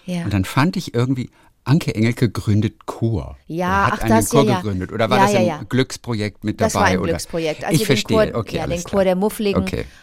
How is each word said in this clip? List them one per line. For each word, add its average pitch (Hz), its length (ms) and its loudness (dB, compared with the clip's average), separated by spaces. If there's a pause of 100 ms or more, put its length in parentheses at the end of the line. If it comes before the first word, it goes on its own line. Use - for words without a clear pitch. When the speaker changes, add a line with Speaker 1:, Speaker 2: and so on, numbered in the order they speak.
Speaker 1:
Ja. 175 180 -6
Speaker 2:
Und 101 100 -2
dann 95 120 2
fand 156 320 0
ich - 160 -6
irgendwie, 123 360 -2 (380)
Anke 151 280 2
Engelke 113 340 2
gründet 104 560 0
Chor. - 520 -4 (100)
Speaker 1:
Ja, 170 180 -4
Speaker 2:
Oder 196 220 2
hat 214 60 0
Speaker 1:
ach, 208 80 -4
Speaker 2:
einen - 100 0
Speaker 1:
das, - 180 4
Speaker 2:
Chor 233 140 6
Speaker 1:
ja, - 80 4
ja. 113 100 2
Speaker 2:
gegründet. 95 300 -6
Oder 110 180 0
war - 80 4
Speaker 1:
Ja, - 60 6
Speaker 2:
das - 100 6
Speaker 1:
ja, 95 60 4
Speaker 2:
ein - 80 4
Speaker 1:
ja. - 200 -4
Speaker 2:
Glücksprojekt 117 760 -2
mit 104 180 -2
Speaker 1:
Das 214 120 4
Speaker 2:
dabei, - 120 2
Speaker 1:
war 180 60 4
ein 131 80 2
Speaker 2:
oder? - 140 -2
Speaker 1:
Glücksprojekt. 165 500 -4
Also - 100 0
Speaker 2:
Ich 165 60 4
Speaker 1:
den 220 80 0
Speaker 2:
verstehe. 143 440 2
Speaker 1:
Chor, - 80 -4
Speaker 2:
Okay, - 180 -6
Speaker 1:
ja, - 60 -4
Speaker 2:
alles 170 180 -4
Speaker 1:
den - 20 -12
Chor - 80 -14
Speaker 2:
klar. 196 140 2
Speaker 1:
der 185 100 4
Muffligen. 202 480 -2
Speaker 2:
Okay. 180 220 -6 (180)